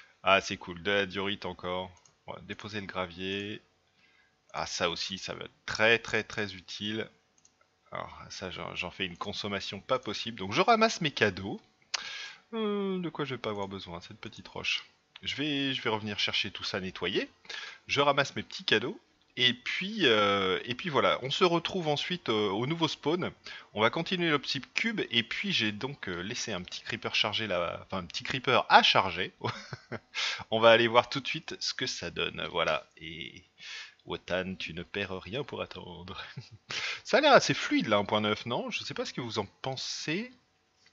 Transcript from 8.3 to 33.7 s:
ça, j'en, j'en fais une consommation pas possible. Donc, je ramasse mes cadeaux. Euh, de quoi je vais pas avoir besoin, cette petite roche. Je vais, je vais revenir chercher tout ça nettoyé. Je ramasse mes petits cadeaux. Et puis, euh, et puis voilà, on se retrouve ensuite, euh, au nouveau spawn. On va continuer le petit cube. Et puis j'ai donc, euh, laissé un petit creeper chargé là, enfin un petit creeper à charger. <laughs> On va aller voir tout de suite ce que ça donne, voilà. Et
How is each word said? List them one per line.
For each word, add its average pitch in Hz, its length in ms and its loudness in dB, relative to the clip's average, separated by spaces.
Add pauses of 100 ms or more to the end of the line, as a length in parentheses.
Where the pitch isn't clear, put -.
ça, 95 200 -8
j'en, 87 240 -10
j'en 90 160 -6
fais 98 160 -4
une 87 100 -10
consommation 101 640 -6
pas 127 180 0
possible. 113 400 -6
Donc, 95 140 -6
je 139 80 2
ramasse 220 400 4
mes 156 100 0
cadeaux. 101 500 0 (920)
Euh, 202 480 -2
de 170 80 -4
quoi 151 160 -4
je 131 100 -4
vais 113 60 -8
pas 110 100 -4
avoir 101 180 -4
besoin, 92 320 -10
cette - 200 -16
petite - 280 -14
roche. - 360 -4 (380)
Je 98 140 -6
vais, 139 380 0
je 113 80 -4
vais 120 80 0
revenir 107 280 -2
chercher - 320 0
tout - 140 -10
ça 101 160 -2
nettoyé. 95 480 -2 (580)
Je - 140 2
ramasse 143 360 4
mes 107 60 -2
petits - 220 -14
cadeaux. 120 340 2 (380)
Et 123 160 4
puis, 196 540 -6
euh, 101 580 6
et 123 120 -6
puis 185 140 -6
voilà, 101 320 4
on 135 100 -6
se - 100 2
retrouve 170 460 2
ensuite, 151 400 -2
euh, 104 220 2
au 110 180 0
nouveau 165 180 0
spawn. 147 460 -2 (400)
On 101 80 -4
va 113 100 6
continuer 175 400 0
le 147 80 4
petit - 220 -4 (140)
cube. 220 260 0 (100)
Et 117 140 4
puis - 280 -4
j'ai 107 200 2
donc, 131 360 -6
euh, 87 140 -4
laissé 113 300 -6
un 90 100 -4
petit - 200 -12
creeper - 340 -4
chargé 107 320 2
là, 90 340 0
enfin 95 160 -6
un 90 80 -4
petit - 160 -8
creeper 127 460 4
à 220 160 8
charger. 92 560 2
<laughs> - 1120 -6
On 113 80 2
va 117 100 12
aller 117 160 10
voir 117 220 6
tout - 120 -4
de 123 60 -10
suite - 320 -6
ce - 160 -4
que 127 120 -4
ça - 240 -6
donne, 82 420 -4
voilà. 82 340 0 (120)
Et 80 440 -12 (640)